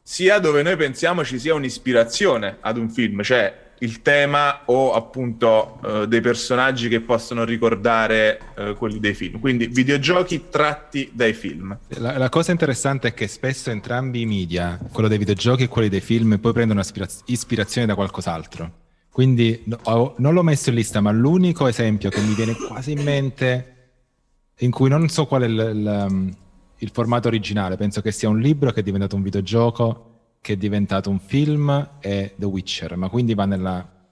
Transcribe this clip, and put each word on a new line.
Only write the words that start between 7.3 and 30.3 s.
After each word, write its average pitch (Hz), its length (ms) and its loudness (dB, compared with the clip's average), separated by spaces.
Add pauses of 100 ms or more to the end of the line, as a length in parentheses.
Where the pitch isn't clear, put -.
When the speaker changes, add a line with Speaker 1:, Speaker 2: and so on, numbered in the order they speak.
Speaker 1:
ricordare, 113 960 2 (160)
eh, 101 220 -6
quelli 107 220 -6
dei 104 160 0
film. 90 240 -10
Quindi 120 280 0
videogiochi 143 840 0
tratti 147 640 -2
dai 113 220 2
film. 95 440 -10 (200)
Speaker 2:
La, 127 200 -4
la 127 120 2
cosa 170 220 2
interessante 139 580 0
è - 40 -4
che 107 140 -6
spesso 131 440 -6
entrambi 120 500 -4
i 117 40 -2
media, 87 540 -2 (120)
quello 110 180 2
dei 107 80 2
videogiochi 110 460 2
e 120 40 0
quelli 110 220 2
dei 95 120 0
film, 113 380 2
poi 113 140 0
prendono 113 260 2
ispira-, 95 280 -6 (180)
ispirazione 120 600 -2
da 101 80 0
qualcos'altro. 85 880 -6 (320)
Quindi 120 480 4
no, 117 200 -6
ho, 117 340 2
non 143 160 4
l'ho 180 80 4
messo 151 260 2
in 120 60 0
lista, 110 260 0
ma 104 100 4
l'unico 160 560 4
esempio 107 440 0
che 104 100 -2
mi 107 140 0
viene 113 200 -2
quasi 127 360 -8
in 143 100 -4
mente, 135 760 -2 (840)
in 123 100 2
cui 131 200 2
non 156 200 4
so 156 160 0
qual 131 160 0
è 120 60 2
il, 110 260 0
il, 104 340 -2
um, 95 280 -2 (420)
il 107 160 -8
formato 117 340 0
originale, 104 500 -2
penso 104 240 -2
che 107 100 -2
sia 107 180 -2
un 107 100 2
libro 139 320 2
che 110 100 -2
è - 20 -4
diventato 98 320 -2
un 98 80 -2
videogioco, 113 800 0 (360)